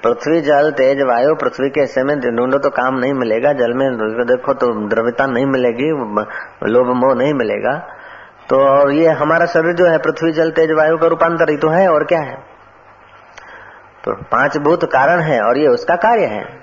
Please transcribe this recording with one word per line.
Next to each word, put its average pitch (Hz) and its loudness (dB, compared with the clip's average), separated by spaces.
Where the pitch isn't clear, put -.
पृथ्वी, 147 0
जल, 147 2
तेज, 135 2
वायु, 131 2
पृथ्वी 135 -4
के 143 -2
हिस्से 131 -2
में 143 -2
ढूंढो 123 -2
तो 143 0
काम 131 -2
नहीं 131 -2
मिलेगा, 123 0
जल 120 0
में 131 -2
देखो 127 0
तो 113 -2
द्रव्यता 117 0
नहीं 131 -2
मिलेगी, 127 0
लोभ 123 4
मोह 127 2
नहीं 135 0
मिलेगा। 113 -2
तो 135 4
और 139 4
ये 160 4
हमारा 156 2
शरीर 170 0
जो 175 2
है 165 4
पृथ्वी, 151 -2
जल, 160 0
तेज, 160 0
वायु 156 2
का 165 2
रूपांतर 165 0
ही 147 0
तो 156 0
है, 185 4
और 156 2
क्या 160 0
है? 135 -8
तो - -6
पांच 139 -2
भूत 160 0
कारण 147 2
है 156 0
और 117 2
ये 151 2
उसका 165 2
कार्य 214 0
है। 107 -6